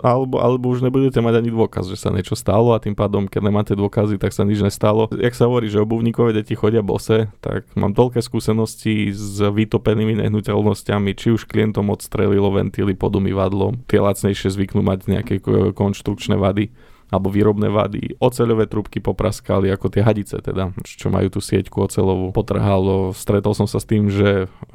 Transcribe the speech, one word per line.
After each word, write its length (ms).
alebo, 360
alebo 300
už 140
nebudete 360
mať 180
ani 140
dôkaz, 360
že 100
sa 140
niečo 240
stalo 360
a 80
tým 160
pádom, 320
keď 180
nemáte 300
dôkazy, 440
tak 120
sa 120
nič 180
nestalo. 500
Jak 240
sa 120
hovorí, 200
že 120
obuvníkové 540
deti 220
chodia 260
bose, 460
tak 360
mám 160
toľké 320
skúseností 880
s 320
vytopenými 800
nehnuteľnosťami, 880
či 240
už 160
klientom 400
odstrelilo 640
ventily 400
pod 240
umývadlom, 680
tie 140
lacnejšie 500
zvyknú 320
mať 300
nejaké 280
ko-, 360
konštrukčné 640
vady 320
alebo 240
výrobné 400
vady, 480
oceľové 480
trubky 320
popraskali, 720
ako 240
tie 80
hadice 400
teda, 380
čo 260
majú 240
tú 80
sieťku 400
oceľovú, 560
potrhalo. 800
Stretol 400
som 160
sa 80
s 80
tým, 240
že 400